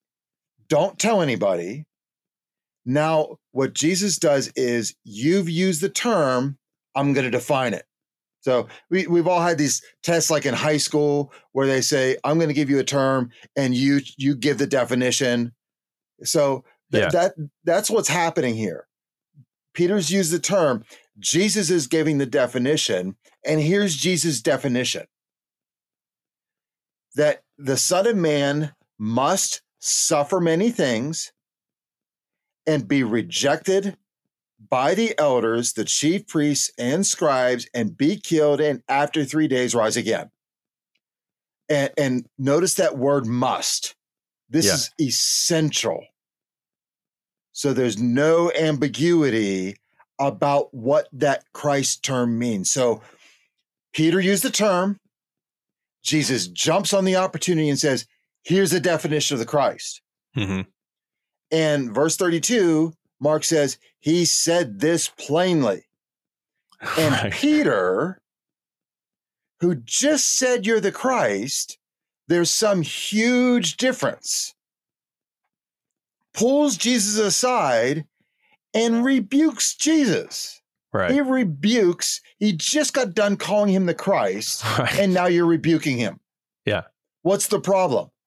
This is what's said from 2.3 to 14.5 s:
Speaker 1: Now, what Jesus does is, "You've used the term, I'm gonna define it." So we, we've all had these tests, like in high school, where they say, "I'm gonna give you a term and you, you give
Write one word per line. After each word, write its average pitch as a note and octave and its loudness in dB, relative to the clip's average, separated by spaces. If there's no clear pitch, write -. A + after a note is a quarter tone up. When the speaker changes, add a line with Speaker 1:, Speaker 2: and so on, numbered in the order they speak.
Speaker 1:
Now, D3+ 0
what B2+ -2
Jesus F#3 0
does C#3+ 2
is, A#2+ -2
"You've D#3+ -2
used E3+ 0
the G3 -2
term, C#3 0
I'm C#3 0
gonna C3 0
define B2+ -2
it." - -8
So B2 0
we, F#3 0
we've E3+ 2
all F3 2
had E3+ 0
these C#3+ 0
tests, E3+ 0
like C#3+ 0
in C3 0
high D3+ 0
school, D3 0
where C3+ 0
they C3 2
say, C3 0
"I'm D3+ 2
gonna D3+ 0
give C#3 0
you C#3 2
a B2+ 2
term C3+ 0
and C3 0
you, C#3 2
you C#3 0
give B2+ 0